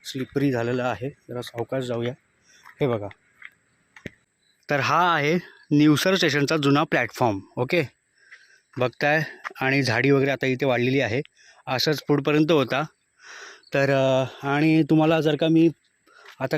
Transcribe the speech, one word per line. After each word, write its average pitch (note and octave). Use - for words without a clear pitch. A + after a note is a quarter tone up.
स्लिपरी C3+
झालेलं B2
आहे, B2
जरा B2
सावकाश A#2+
जाऊया. A#2+
हे D3
बघा, G#2+
तर C#3+
हा D#3+
आहे D3+
निवसर D3+
स्टेशनचा D3+
जुना C#3+
प्लॅटफॉर्म, A#2+
ओके. C3+
बघताय, D3
आणि C3+
झाडी B2
वगैरे C#3
आता C3+
इथे C3
वाढलेली B2+
आहे, A#2+
असंच C3+
पुढपर्यंत D3+
होता. C3+
तर, C#3
अ, C3
आणि D#3
तुम्हाला D#3
जर D3+
का D#3+
मी E3
आता C3+